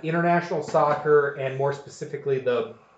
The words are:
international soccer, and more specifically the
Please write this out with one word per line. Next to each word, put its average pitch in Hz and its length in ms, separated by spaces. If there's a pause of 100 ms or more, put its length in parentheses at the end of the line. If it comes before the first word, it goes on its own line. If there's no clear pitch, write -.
international 170 600
soccer, 147 720
and 135 220
more 139 160
specifically 143 640
the 123 360 (240)